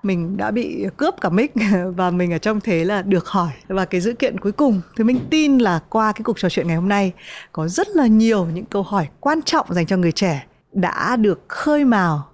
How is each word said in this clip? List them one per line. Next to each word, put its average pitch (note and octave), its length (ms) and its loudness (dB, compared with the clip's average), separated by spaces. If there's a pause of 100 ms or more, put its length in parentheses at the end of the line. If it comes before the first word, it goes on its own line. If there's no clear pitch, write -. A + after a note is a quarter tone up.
mình F#3 340 -2
đã G#3 140 -4
bị G#3 340 -4 (120)
cướp D#4+ 240 0
cả F3+ 80 -2
mic A3 240 0 (200)
<laughs> F3+ 220 -2
và F3+ 160 0
mình F3 220 0
ở E3 40 -2
trong G#3+ 240 -2
thế E3+ 240 0
là G3+ 160 0
được F#3+ 260 0
hỏi. F3 220 0 (180)
Và F#3+ 180 -2
cái F3+ 160 -2
dữ A3+ 120 -2
kiện A#3 260 -2
cuối G3+ 120 -2
cùng A3 300 2 (160)
thì A3+ 60 0
mình B3+ 160 2 (100)
tin D4+ 280 4
là F#3+ 220 2 (100)
qua A3 220 0
cái A3 120 -6
cuộc A3+ 160 -2
trò F3+ 100 0
chuyện D#3+ 180 -2
ngày E3 80 0
hôm F3+ 140 0
nay G3+ 220 2 (400)
có D#3+ 160 -6
rất B3 220 -2
là D#4+ 180 4
nhiều A3 380 4
những E3 200 -6
câu G3+ 180 -2
hỏi F#3 240 -2 (120)
quan D#4 220 0
trọng D4+ 280 0
dành F3 160 0
cho F#3+ 120 0
người F3 140 2
trẻ D#3 340 -2 (280)
đã F#3+ 420 -2
được G#3 320 2
khơi D4 380 0
mào F3 480 2